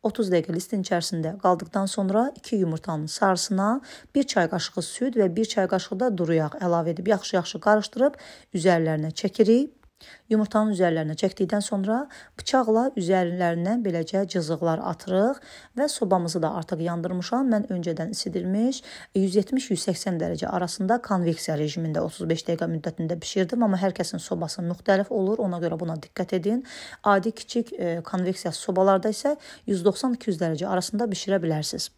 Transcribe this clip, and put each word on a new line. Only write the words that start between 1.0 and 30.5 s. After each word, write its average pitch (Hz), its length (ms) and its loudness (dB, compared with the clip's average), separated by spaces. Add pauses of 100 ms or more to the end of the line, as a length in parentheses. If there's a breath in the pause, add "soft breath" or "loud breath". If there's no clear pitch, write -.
qaldıqdan 185 420 2
sonra 202 500 0
iki - 200 -6
yumurtanın 160 500 -2
sarısına 196 760 0 (340 loud breath)
bir 277 80 4
çay - 260 2
qaşığı - 320 -4
süd 247 400 -2
və 196 140 6
bir 220 100 2
çay 190 220 0
qaşığı 185 320 -2
da 247 180 2
duru 165 160 2
yağ 156 240 2
əlavə 170 380 0
edib 185 180 0
yaxşı-yaxşı 190 480 -2
qarışdırıb 214 560 4 (400 loud breath)
üzərlərinə 160 560 2
çəkirik. 226 560 4 (600 loud breath)
Yumurtanın 214 440 2
üzərlərinə 165 440 2
çəkdikdən 202 440 0
sonra 202 340 0 (420 loud breath)
bıçaqla 233 460 4 (140)
üzərlərindən 180 840 2
beləcə 180 480 0
cızıqlar 165 500 0 (100)
atırıq 196 500 0 (360 loud breath)
və 285 140 2
sobamızı 175 500 0
da 156 180 0
artıq 165 260 -4
yandırmışam. 180 680 -2
Mən 214 240 2
öncədən 165 400 -4
isidilmiş 190 680 -2 (340 loud breath)
yüz 190 200 2
yetmiş 254 360 0
yüz 170 160 -2
səksən 175 340 -2
dərəcə 170 280 -4
arasında 190 560 0
konveksiya 165 540 0
rejimində 156 460 -2
otuz 165 240 -6
beş 165 180 -2
dəqiqə 165 240 -2
müddətində 165 500 -4
bişirdim, 185 420 0
amma 196 180 2
hər 190 160 0
kəsin 175 260 -4
sobası 170 420 -6
müxtəlif 190 460 0
olur, 208 280 0
ona 180 240 -2
görə 165 160 -2
buna 165 200 -4
diqqət - 400 -6
edin. 220 240 0 (400 loud breath)
Adi 202 280 4
kiçik, - 420 -4
e, 170 300 -2
konveksiya 180 520 -2
sobalarda 190 560 4
isə 294 240 -2 (320 loud breath)
yüz 185 180 0
doxsan 240 300 2
iki - 160 -4
yüz 160 100 -2
dərəcə 165 260 -2